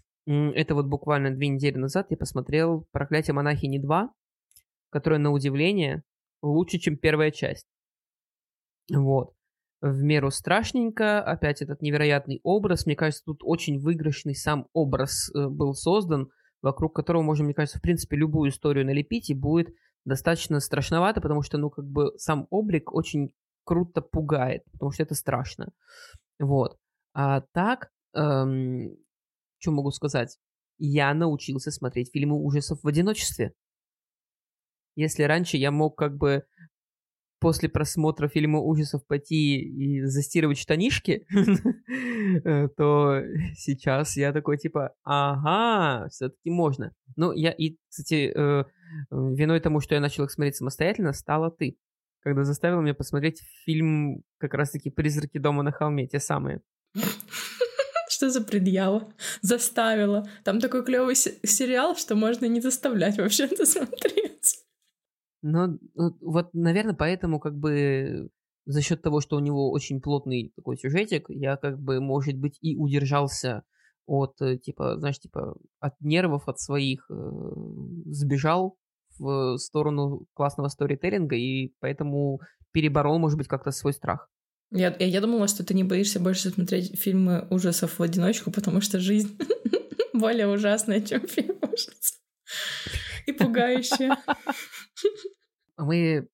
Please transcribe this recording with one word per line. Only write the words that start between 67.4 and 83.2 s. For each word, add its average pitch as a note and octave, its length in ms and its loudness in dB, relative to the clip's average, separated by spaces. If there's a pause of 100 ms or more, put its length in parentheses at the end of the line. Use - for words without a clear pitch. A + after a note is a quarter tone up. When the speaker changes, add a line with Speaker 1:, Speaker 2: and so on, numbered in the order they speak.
Speaker 1:
бы C#3+ 720 0 (360)
за D3 180 0
счет D#3+ 200 -2
того, D3+ 180 2
что D3 160 -2
у C#3+ 40 0
него C#3+ 300 0
очень C#3 300 -2
плотный C3 560 -4
такой B2+ 220 -8
сюжетик, D#3+ 500 -2
я C#3 280 -2
как C#3 220 -6
бы, C3 220 -2
может C#3 360 -2
быть, C#3+ 240 -4
и D#3+ 160 -2
удержался C#3 840 0 (440)
от, C#3 340 -2
э, C3 180 0
типа, - 400 -4
знаешь, C#3+ 220 -4
типа, - 360 -10 (220)
от - 220 -8
нервов, D3+ 480 0
от - 100 -6
своих, C#3 520 -2
э, - 40 -12 (920)
сбежал D3 720 0 (420)
в C3+ 400 -2
сторону C#3+ 760 -2
классного C#3+ 340 -2
сторителлинга, C#3+ 680 -2
и C3 440 -2
поэтому C#3+ 600 -2 (320)
переборол, D3+ 460 4
может D3+ 200 4